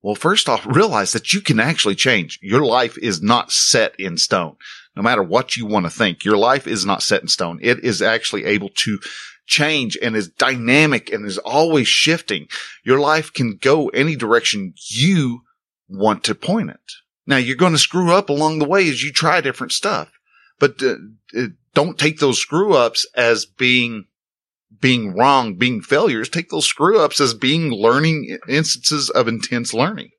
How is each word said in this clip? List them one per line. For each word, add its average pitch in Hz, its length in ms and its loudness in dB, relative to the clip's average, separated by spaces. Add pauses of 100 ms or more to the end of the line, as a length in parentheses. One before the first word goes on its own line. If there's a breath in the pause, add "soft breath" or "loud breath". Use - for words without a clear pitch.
Well, 101 140 -4
first 175 340 0
off, 117 160 0
realize 127 480 2
that - 200 -4
you 196 80 0
can 135 180 0
actually 110 380 0
change. 101 440 0
Your 113 240 0
life 120 340 0
is 95 220 -4
not 113 300 0
set - 480 2
in 92 180 -6
stone. 82 400 -2 (380 loud breath)
No 98 80 -8
matter 113 200 2
what 98 340 -2
you 120 100 -8
want 104 180 0
to 82 60 -4
think, 92 340 -4
your 104 120 4
life 113 300 2
is 95 200 -4
not 101 160 -2
set - 200 0
in - 60 -14
stone. 85 320 -2
It 120 240 0
is 101 160 -2
actually 110 440 -2
able 101 240 0
to - 320 -4 (460 loud breath)
change 147 540 -2
and 110 140 -2
is 104 140 -2
dynamic 127 840 0
and 107 140 -6
is 95 120 -6
always 147 500 2
shifting. 131 580 -2 (380 loud breath)
Your 131 160 4
life 156 320 0
can 113 240 -2
go 147 320 2
any 147 280 -2
direction 107 580 0 (140)
you 135 540 0 (460)
want 98 360 -2
to 110 100 -2
point 185 360 -4
it. - 220 -20 (340)
Now, 135 120 0
you're 127 180 -2
gonna 165 220 2
screw 180 340 2
up 196 160 2
along 156 300 0
the 151 100 0
way 185 200 2
as 131 140 -4
you 143 100 -6
try 160 280 2
different 127 320 -6
stuff, 151 400 -4 (480 soft breath)
but, 139 220 2
uh, 120 140 0 (400)
uh, 120 120 -2 (260)
don't 151 240 0
take 156 220 0
those 135 200 2
screw 185 340 0
ups 120 300 2 (100)
as 117 300 2
being 120 640 0 (720)
being 120 340 0
wrong, 120 400 4
being 117 260 -2
failures, 135 480 0
take 170 220 -8
those 156 160 -4
screw 190 320 2
ups 151 220 2
as 123 140 2
being 147 360 0
learning 123 680 0 (100)
instances 147 640 -2
of 113 180 2
intense 113 440 -4
learning. 156 460 -2